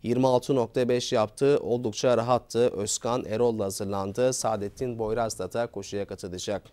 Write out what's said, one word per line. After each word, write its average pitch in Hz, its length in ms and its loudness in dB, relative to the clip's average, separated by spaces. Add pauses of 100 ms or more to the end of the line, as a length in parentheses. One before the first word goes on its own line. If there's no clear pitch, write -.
yirmi 123 240 2
altı 127 280 4
nokta 120 340 2
beş 123 240 0
yaptı. 139 480 2
Oldukça 120 560 0
rahattı. 120 520 2
Özkan 113 560 -2
Erol'la 110 400 0
hazırlandı. 101 680 -2
Saadettin 113 680 -4
Boyraz'la 110 540 -2
da 117 140 -2
koşuya 98 400 -6
katılacak. 92 640 -6